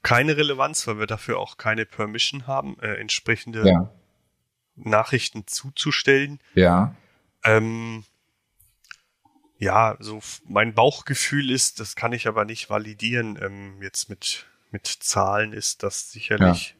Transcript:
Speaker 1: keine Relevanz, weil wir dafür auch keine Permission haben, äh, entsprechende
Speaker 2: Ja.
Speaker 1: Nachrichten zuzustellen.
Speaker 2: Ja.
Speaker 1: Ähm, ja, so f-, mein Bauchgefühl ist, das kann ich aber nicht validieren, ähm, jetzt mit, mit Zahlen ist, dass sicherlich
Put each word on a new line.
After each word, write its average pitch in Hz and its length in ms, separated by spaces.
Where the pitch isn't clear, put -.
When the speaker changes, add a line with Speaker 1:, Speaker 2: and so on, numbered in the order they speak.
Speaker 1:
keine 143 340
Relevanz, 143 500
weil 107 120
wir 107 80
dafür 110 320
auch - 180
keine 110 300
Permission 113 600
haben, 135 360
äh, 107 140
entsprechende 110 680
Speaker 2:
Ja. 92 240
Speaker 1:
Nachrichten 107 720
zuzustellen. 139 960
Speaker 2:
Ja. 92 400
Speaker 1:
Ähm, 113 640
ja, 107 400
so 107 200
f-, - 300
mein 107 260
Bauchgefühl 135 760
ist, 131 300
das - 160
kann 117 160
ich 117 160
aber 107 160
nicht 107 260
validieren, 107 720
ähm, 98 400
jetzt - 260
mit, - 380
mit - 160
Zahlen 104 680
ist, - 300
dass - 300
sicherlich 98 680